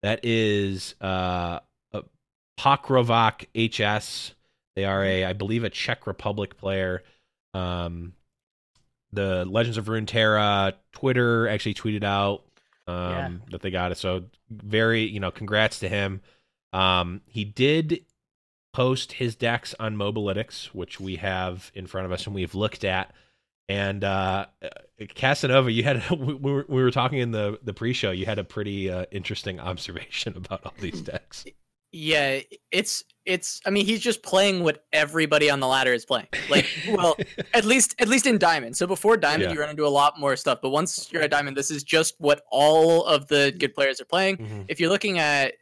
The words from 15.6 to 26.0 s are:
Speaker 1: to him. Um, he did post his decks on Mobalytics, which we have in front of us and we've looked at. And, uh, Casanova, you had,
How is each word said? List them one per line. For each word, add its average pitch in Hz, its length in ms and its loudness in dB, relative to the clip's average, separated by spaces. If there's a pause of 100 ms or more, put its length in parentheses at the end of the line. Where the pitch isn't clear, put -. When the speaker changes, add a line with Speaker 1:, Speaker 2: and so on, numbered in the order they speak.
Speaker 1:
to 95 100 -4
him. 98 320 -2 (500)
Um, 92 560 0
he 110 160 -6
did 147 640 0 (680)
post 127 420 0
his 117 220 -4
decks 117 440 -4
on 110 180 -4
Mobalytics, 104 680 -4
which - 320 -12
we 95 180 -8
have 92 580 -4
in 92 120 -12
front 92 180 -8
of 90 80 -6
us 90 120 -6
and 104 100 -8
we've 92 200 -6
looked 104 300 -4
at. 95 260 -2 (560)
And, 98 360 -2
uh, 95 440 0 (680)
Casanova, 131 560 2
you 113 120 2
had, 127 260 0